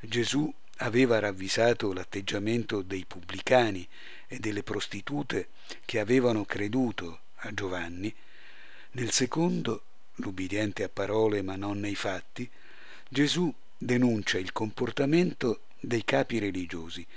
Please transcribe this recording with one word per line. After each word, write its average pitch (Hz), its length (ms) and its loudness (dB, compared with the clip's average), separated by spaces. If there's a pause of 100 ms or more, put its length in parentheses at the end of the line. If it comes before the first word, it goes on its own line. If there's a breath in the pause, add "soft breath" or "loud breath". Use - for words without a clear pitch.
Gesù 120 520 2 (260)
aveva 120 400 6
ravvisato 101 720 2
l'atteggiamento 101 920 0
dei 92 220 -4
pubblicani 98 800 2 (400 loud breath)
e 123 120 -8
delle 104 240 -2
prostitute 104 840 -2 (360 loud breath)
che - 140 0
avevano 113 460 6
creduto 104 760 0 (140)
a 107 180 -8
Giovanni, 92 600 -4 (800 loud breath)
nel 120 180 -2
secondo, 143 760 2 (320)
l'ubbidiente 98 640 -2
a 92 60 -2
parole 104 540 2
ma 95 140 -4
non 101 240 -2
nei 101 140 -2
fatti, 95 540 -4 (600 loud breath)
Gesù 147 440 4 (240)
denuncia 120 640 4
il 92 140 -4
comportamento 131 1080 2 (180)
dei 117 240 0
capi 131 340 0
religiosi, 87 680 -4 (100 loud breath)